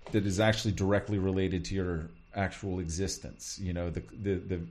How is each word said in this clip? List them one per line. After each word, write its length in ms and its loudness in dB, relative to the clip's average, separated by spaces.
that 160 4
is 140 2
actually 320 4
directly 460 2
related 480 2
to 80 -2
your 340 -2
actual 460 -2
existence, 840 -4
you 100 0
know, 180 -2
the, 120 -4
the, 140 2
the, 240 -4